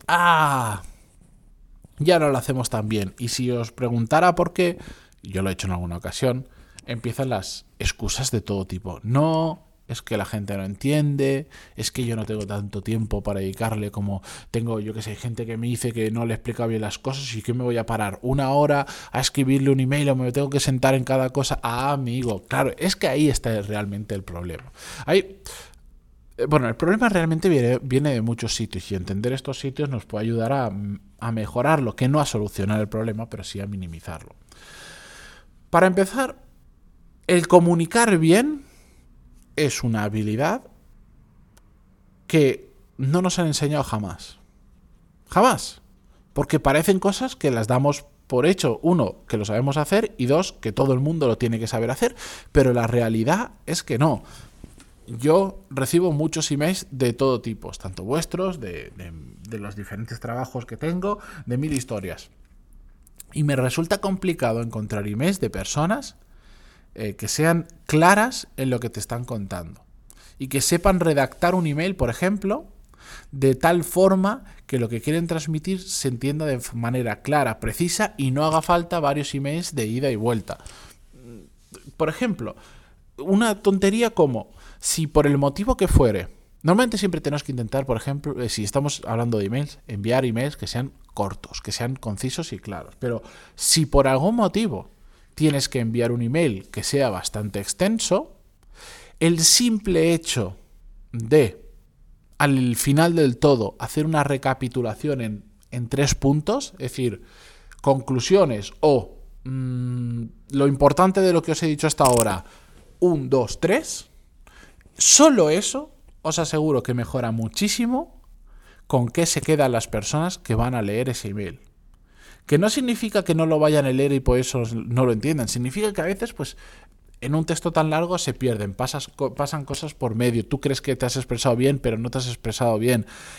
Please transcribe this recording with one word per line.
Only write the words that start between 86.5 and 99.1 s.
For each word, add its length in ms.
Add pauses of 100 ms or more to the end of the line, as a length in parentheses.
normalmente 340
siempre 220
tenemos 240
que 80
intentar, 340
por 120
ejemplo, 440
eh, 60
si 160
estamos 420
hablando 320
de 100
emails, 400
enviar 360
emails 320
que 120
sean 260 (200)
cortos, 480
que 120
sean 240
concisos 560
y 60
claros. 400
Pero 220 (340)
si 300
por 220
algún 300
motivo 580 (400)
tienes 340
que 120
enviar 300
un 100
email 480
que 140
sea 260
bastante 500
extenso, 800 (800)